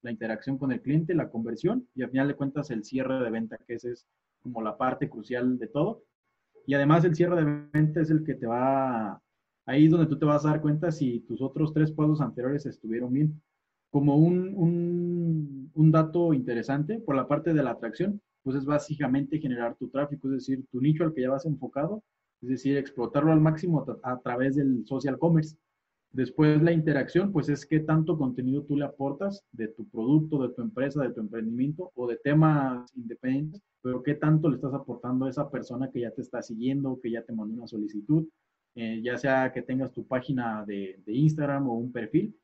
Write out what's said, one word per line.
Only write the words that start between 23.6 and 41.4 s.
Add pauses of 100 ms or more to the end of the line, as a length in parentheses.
a,
a
través
del
social
commerce. (540)
Después
la
interacción,
pues
es
qué
tanto
contenido
tú
le
aportas
de
tu
producto,
de
tu
empresa,
de
tu
emprendimiento
o
de
temas
independientes, (180)
pero
qué
tanto
le
estás
aportando
a
esa
persona
que
ya
te
está
siguiendo,
que
ya
te
mandó
una
solicitud, (480)
eh,
ya
sea
que
tengas
tu
página
de,
de
Instagram